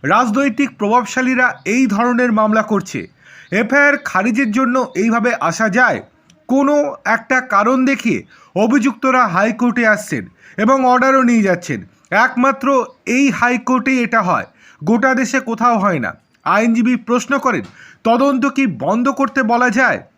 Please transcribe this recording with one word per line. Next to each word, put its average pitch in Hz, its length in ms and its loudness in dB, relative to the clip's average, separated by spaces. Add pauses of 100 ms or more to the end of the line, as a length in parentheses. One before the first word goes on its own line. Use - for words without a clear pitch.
রাজনৈতিক 240 720 0
প্রভাবশালীরা 247 880 -2
এই 247 220 0
ধরনের 240 460 0
মামলা 214 300 2
করছে। 190 440 -4 (460)
এফআইআর 277 440 2
খারিজের 226 540 -2
জন্য 247 460 0
এইভাবে 226 440 0
আসা 170 280 -2
যায়? 202 340 0 (460)
কোনো 285 560 0
একটা 233 360 -2
কারণ 247 440 0
দেখিয়ে 220 380 -2 (340)
অভিযুক্তরা 247 720 2
হাইকোর্টে 226 600 0
আসছেন 170 400 -2 (300)
এবং 262 280 2
অর্ডারও 254 380 2
নিয়ে 240 200 2
যাচ্ছেন। 151 440 -2 (240)
একমাত্র 254 760 0 (200)
এই 254 240 2
হাইকোর্টেই 247 720 0
এটা 226 200 0
হয়, 160 240 -2 (380)
গোটা 233 300 2
দেশে 262 260 -2
কোথাও 226 380 0
হয় 185 200 0
না। 101 160 -6 (300)
আইনজীবী 226 520 2
প্রশ্ন 247 420 -4
করেন, 202 240 -2 (420)
তদন্ত 254 420 2
কি 269 200 0
বন্ধ 208 420 -2
করতে 269 340 -2
বলা 240 280 2
যায়? 208 320 0 (160)